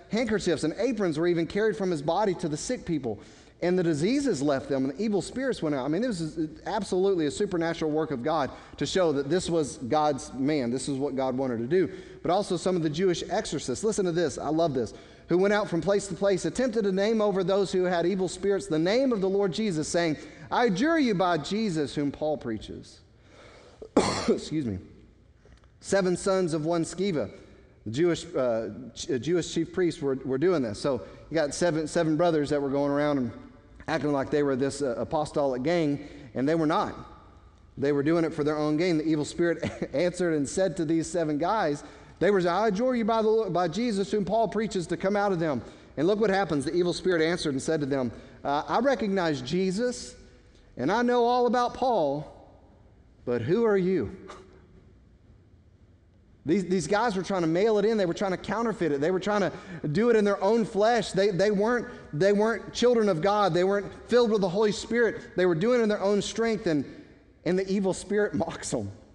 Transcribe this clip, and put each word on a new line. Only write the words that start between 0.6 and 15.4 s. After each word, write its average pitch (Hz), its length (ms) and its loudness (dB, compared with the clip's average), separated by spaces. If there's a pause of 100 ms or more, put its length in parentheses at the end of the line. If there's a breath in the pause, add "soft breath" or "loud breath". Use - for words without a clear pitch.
and 160 140 -2
aprons 202 400 0
were 170 80 2
even 170 200 2
carried 214 300 0
from 190 140 -2
his 151 120 -2
body 180 320 2
to 170 140 -4
the 151 80 -2
sick - 300 -6
people. 131 320 -4 (440 loud breath)
And 180 160 2
the 185 60 2
diseases 175 580 0
left 143 260 0
them, 135 160 0
and 139 140 -4
the - 20 -8
evil 202 220 0
spirits 247 400 -4
went 147 140 0
out. 123 80 -2
I 139 40 -2
mean, 170 140 0
this 220 180 -2
is 156 460 -6
absolutely 190 600 0
a 139 40 0
supernatural 165 640 -2
work 156 180 0
of 123 140 -4
God 151 260 0 (260 loud breath)
to 151 80 -2
show 170 280 2
that 139 180 -2
this 175 180 0
was 160 280 0
God's 143 580 0
man. 131 380 0
This 131 160 -4
is 139 100 -4
what 135 160 -2
God 131 220 -2
wanted 127 220 -2
to 117 100 -4
do. 170 200 2 (340 loud breath)
But 160 100 0
also 190 240 0
some 185 180 -2
of 170 80 0
the 156 80 0
Jewish 170 400 0
exorcists, 165 540 -4
listen 214 200 0
to 180 60 0
this, 160 260 0
I 110 120 -6
love 156 260 2
this, 120 200 -2 (340 loud breath)
who 170 100 4
went 202 160 4